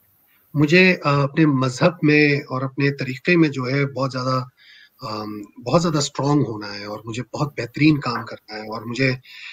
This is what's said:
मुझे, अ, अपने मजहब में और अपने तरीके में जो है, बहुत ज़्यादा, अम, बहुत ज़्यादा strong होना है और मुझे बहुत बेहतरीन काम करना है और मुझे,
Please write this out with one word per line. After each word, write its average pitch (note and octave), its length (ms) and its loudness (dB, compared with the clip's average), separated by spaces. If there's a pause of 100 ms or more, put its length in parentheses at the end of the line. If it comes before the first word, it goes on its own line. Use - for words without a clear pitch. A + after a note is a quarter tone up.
(560)
मुझे, F3 500 4
अ, - 20 0
अपने C#3+ 380 2
मजहब C3+ 580 2
में D3 380 4
और B2+ 220 -8
अपने C#3 260 -2
तरीके C#3 460 -2
में D#3+ 140 4
जो C3 140 -6
है, C#3 220 -2
बहुत C3 240 -4
ज़्यादा, C3 400 -4 (520)
अम, G#2+ 400 -10 (180)
बहुत B2+ 200 2
ज़्यादा D#3+ 200 0
strong C#3 460 0
होना G#2+ 200 -8
है G2+ 200 -12
और G#2+ 200 -10
मुझे A2+ 160 -6
बहुत - 340 -6
बेहतरीन D3 400 2
काम A#2+ 260 -4
करना - 340 -14
है G#2+ 120 -10
और G#2+ 160 -10
मुझे, A#2+ 260 -2 (420)